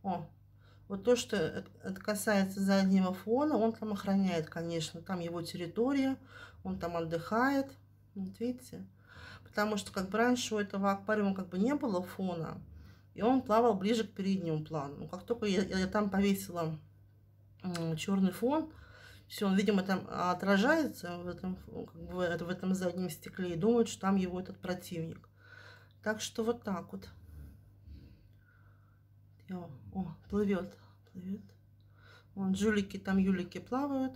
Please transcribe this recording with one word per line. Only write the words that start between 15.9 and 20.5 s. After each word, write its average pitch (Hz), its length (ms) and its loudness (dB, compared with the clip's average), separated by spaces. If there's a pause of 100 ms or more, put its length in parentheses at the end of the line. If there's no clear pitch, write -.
повесила, 185 680 0 (840)
м, 165 340 -2
чёрный 190 360 2
фон, 294 380 0 (580)
всё, - 180 -2
он, 190 100 4
видимо, 196 260 4
там 190 280 -2
отражается 196 1080 2